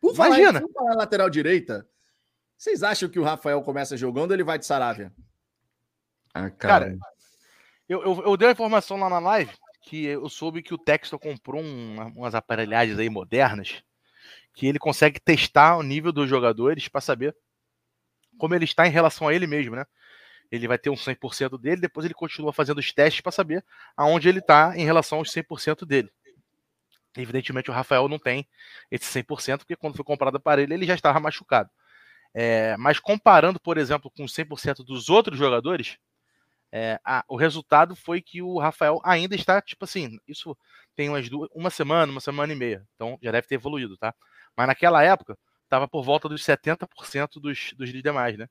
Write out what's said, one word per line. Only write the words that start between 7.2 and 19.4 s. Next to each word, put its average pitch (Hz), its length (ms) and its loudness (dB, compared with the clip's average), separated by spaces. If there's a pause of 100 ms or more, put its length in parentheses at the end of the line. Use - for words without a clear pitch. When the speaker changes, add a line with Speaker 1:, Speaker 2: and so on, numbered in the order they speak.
Speaker 2:
eu, 180 140 -4
eu, 185 220 0
eu 202 120 4
dei 220 120 6
uma 247 40 6
informação 214 460 0
lá 190 100 -2
na 180 100 0
live 180 320 0 (320)
que 156 220 -10
eu 143 240 -6
soube 160 340 -10
que - 120 -12
o 160 40 -10
Textor 151 400 -2
comprou 143 440 -10
um, 120 340 -12 (200)
umas 120 180 -8
aparelhagens 110 640 -2
aí 113 100 -2
modernas 104 760 -2 (720)
que - 120 -4
ele 143 120 0
consegue 151 420 0
testar 160 560 6
o 160 60 -4
nível 151 300 -4
dos 143 160 0
jogadores 127 600 0
pra 139 120 -6
saber 135 360 -4 (1000)
como 160 160 -2
ele 165 100 2
está 165 220 4
em 175 40 4
relação 160 380 2
a 151 60 2
ele 180 120 -2